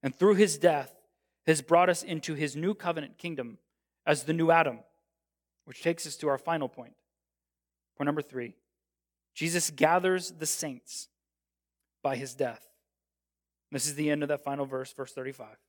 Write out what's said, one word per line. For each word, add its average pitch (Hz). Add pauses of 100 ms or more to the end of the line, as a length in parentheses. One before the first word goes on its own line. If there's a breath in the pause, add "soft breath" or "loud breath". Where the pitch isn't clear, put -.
And 131
through 196
his 180
death 147 (520)
has 156
brought 175
us 170
into 160
his 143
new 175
covenant 165
kingdom 131 (480)
as 147
the 160
new 165
Adam, 156 (880)
which -
takes 165
us 143
to 151
our 135
final 151
point. 120 (1040)
Point 143
number 147
three, 120 (760)
Jesus 165
gathers 175
the 160
saints - (920)
by 135
his 127
death. 120 (1040)
This 139
is 147
the 151
end 147
of 143
that 143
final 139
verse, 131
verse 131
thirty-five. 127 (120)